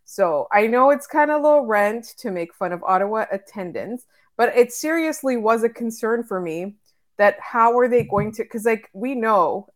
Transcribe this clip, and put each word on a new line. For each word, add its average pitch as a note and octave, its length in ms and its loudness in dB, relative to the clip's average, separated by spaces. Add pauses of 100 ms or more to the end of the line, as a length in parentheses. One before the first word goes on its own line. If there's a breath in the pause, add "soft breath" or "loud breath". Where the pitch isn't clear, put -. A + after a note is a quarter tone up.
So E3+ 460 0
I G#3 160 4
know B3+ 240 4
it's C#4+ 160 0
kinda D4+ 320 0
low D4 220 4
rent A3 580 -2
to A3 140 -8
make E3+ 200 -8
fun F3+ 200 -6
of F3 100 -8
Ottawa G3+ 480 0
attendance, F#3+ 760 -10 (300)
but A#3 200 2
it A#3+ 160 4
seriously D#4 640 -2
was A3 260 2
a A#3 60 2
concern A3+ 560 -6
for F#3+ 160 -6
me F3 340 -8 (420)
that G3+ 220 2
how A#3 400 2
are B3 80 4
they A#3 160 2
going G#3 300 -2
to, - 120 -8
'cause, A3 200 -8
like, A3+ 280 -2
we B3 220 -8
know, G3+ 600 0